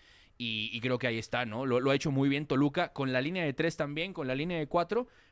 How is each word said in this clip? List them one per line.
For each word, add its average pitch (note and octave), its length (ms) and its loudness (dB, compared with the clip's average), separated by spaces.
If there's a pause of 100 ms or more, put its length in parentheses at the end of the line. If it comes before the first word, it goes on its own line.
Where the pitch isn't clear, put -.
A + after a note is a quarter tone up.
(380)
y, A2 340 -4
y A2+ 80 -6
creo B2 180 0
que B2+ 80 -2
ahí A#2 120 0
está, A#2+ 260 -2
¿no? A#2 220 -4
Lo, B2 140 4
lo C3+ 100 4
ha C3+ 40 6
hecho C#3+ 160 0
muy C3+ 200 2
bien C#3+ 160 0
Toluca, C#3+ 480 2
con C3 180 -2
la B2+ 80 2
línea E3+ 240 -2
de C#3+ 80 0
tres D#3+ 240 0
también, D#3+ 380 -4
con D#3 120 -4
la B2+ 80 0
línea E3 240 -2
de D3+ 80 -2
cuatro, F3 420 0 (240)